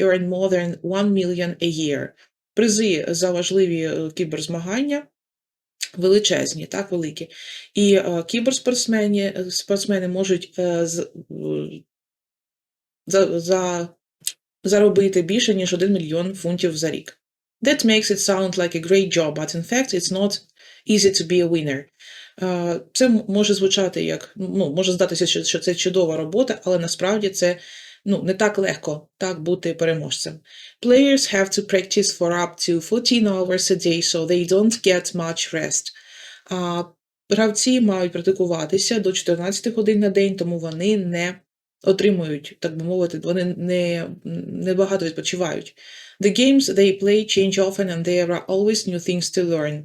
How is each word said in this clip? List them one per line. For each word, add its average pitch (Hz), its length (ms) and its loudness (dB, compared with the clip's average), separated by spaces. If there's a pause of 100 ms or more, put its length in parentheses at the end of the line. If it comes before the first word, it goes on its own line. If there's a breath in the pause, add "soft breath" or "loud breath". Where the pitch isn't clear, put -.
earn 185 260 2
more 185 200 -2
than 175 320 -2
one 196 320 0
million 175 500 0
a 165 180 -2
year. 143 280 -2 (460 soft breath)
Призи 208 540 2
за 170 220 0
важливі, 175 520 0
е, 160 320 -4
кіберзмагання 180 920 -4 (920)
величезні, 170 680 2
так, 196 260 -6
великі. 165 380 -6 (440 loud breath)
І, 202 200 6
е, 175 320 0
кіберспортсмені, 226 960 0
е, 190 280 -4
спортсмени 196 580 -2
можуть, 185 500 -2
е, 170 280 0
з-, 165 240 -6 (180)
в-, 151 540 -8 (1200)
за-, 175 340 2
за-, 175 480 -2 (760)
заробити 196 580 4
більше, 208 320 0
ніж 185 200 -2
один 185 180 0
мільйон 175 420 -2
фунтів 175 420 -2
за 156 140 -2
рік. - 300 -12 (420)
That 285 240 2
makes 214 240 2
it 196 80 0
sound 190 400 0
like 170 180 -2
a 165 120 -2
great 190 280 4
job, 156 180 0
but 151 200 -6
in 170 180 -6
fact 262 220 0
it's 180 180 -2
not 202 280 -2 (460 soft breath)
easy 196 240 4
to 190 140 -2
be 175 160 2
a 170 80 2
winner. 147 360 -2 (580 loud breath)
Е, 175 380 -2 (120)
це 262 140 2
м-, 226 220 4
може 208 260 4
звучати 190 500 0
як, 160 320 -6
ну, 185 360 -2
може 185 200 0
здатися, 180 340 0
що, 165 180 0
що - 140 -2
це 180 160 0
чудова 175 420 0
робота, 185 480 -2
але 180 140 0
насправді 190 500 -2
це, 180 280 0 (480 loud breath)
ну, 196 180 0
не 180 120 0
так 208 240 0
легко, 160 500 -4 (100)
так, 185 220 -4
бути 175 340 -2
переможцем. 160 640 -4 (420 loud breath)
Players 269 520 4
have 196 240 2
to 202 40 -2
practice 196 560 0
for 170 140 0
up 175 260 -2
to 170 220 -2 (100)
fourteen 233 380 2
hours 185 420 0
a 185 60 4
day, 170 260 0
so 165 240 -2
they 175 260 0
don't 214 340 2
get 180 300 0
much 165 380 -6
rest. 151 300 -4 (640 loud breath)
А, 175 340 -4 (460)
гравці 220 500 2
мають 185 320 0
практикуватися 180 880 0
до 190 140 0
чотирнадцяти 185 580 -2
годин 214 300 2
на 208 100 4
день, 196 260 2
тому 170 220 -4
вони 165 380 -2
не 175 440 -4 (420)
отримують, 180 800 0
так 160 160 -6
би 160 80 -6
мовити, 170 340 -2
вони 180 260 -2
не, 175 640 -2 (560)
небагато 190 400 0
відпочивають. 170 720 -6 (440 loud breath)
The 196 200 2
games 269 200 8
they 196 420 4
play 208 220 4
change 196 340 2
often 190 320 0
and 170 180 -4
there 175 180 2
are 170 200 -4
always 202 420 0
new 175 100 -4
things 180 400 -2
to 180 60 2
learn. 151 400 -2